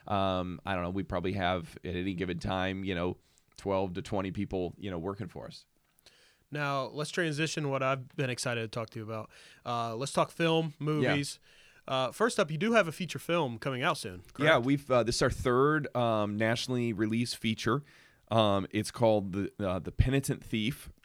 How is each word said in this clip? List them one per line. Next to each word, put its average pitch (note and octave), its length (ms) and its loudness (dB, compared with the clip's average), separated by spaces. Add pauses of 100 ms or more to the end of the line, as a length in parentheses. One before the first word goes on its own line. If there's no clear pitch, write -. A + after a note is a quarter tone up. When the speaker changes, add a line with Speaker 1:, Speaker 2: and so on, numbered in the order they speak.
Speaker 1:
um, F#2 580 0
I G2 80 -2
don't F2+ 80 0
know, F2 80 -2
we F#2+ 140 -2
probably F#2 300 -2
have F2+ 500 0
at F2 100 -4
any F#2 200 -2
given F2 260 -2
time, F#2+ 420 -2
you F#2+ 140 -2
know, F2 200 -2 (400)
twelve F#2+ 380 -2
to F#2+ 80 -4
twenty G2 300 -2
people, F#2 460 -4
you G2 120 -8
know, F2 80 -4
working G2 300 -6
for B1+ 180 -14
us. - 180 -18 (880)
Speaker 2:
Now, C#3 420 -2
let's D3 180 -4
transition D#3 600 -2
what C3+ 120 0
I've C3 340 -2
been C3 140 0
excited A#2+ 320 -2
to A2+ 60 -4
talk A2+ 220 -6
to - 80 -12
you A2 60 -8
about. A2 260 -8 (340)
Uh, A#2 320 -2
let's C3+ 160 -6
talk - 180 2
film, D#3+ 500 0
Speaker 1:
Yeah. C#3+ 60 -6
Speaker 2:
movies. C#3+ 520 0 (500)
Uh, C3 220 0
first A3+ 300 0
up, D#3 100 2
you D#3 80 -4
do G#3+ 140 2
have G3+ 160 6
a D3+ 40 -6
feature - 280 -8
film D3 380 0
coming C3 240 -4
out D#3+ 160 2
soon, F2+ 240 -10 (160)
Speaker 1:
Yeah, C#3+ 120 2
Speaker 2:
correct? B2+ 160 6
Speaker 1:
we've, C#3 240 2
uh, B2 140 8
this A#2 120 0
is - 60 2
our B2+ 80 4
third, C#3 640 2
um, G#2+ 400 0
nationally A#2 560 0
released A2 440 0
feature. A2+ 460 0 (460)
Um, G#2 440 4
it's G#2+ 180 -2
called G#2+ 420 2
The, F#2+ 280 -2
uh, F#2 180 0
The F2 140 -8
Penitent C3 520 2
Thief, A2 460 -2 (140)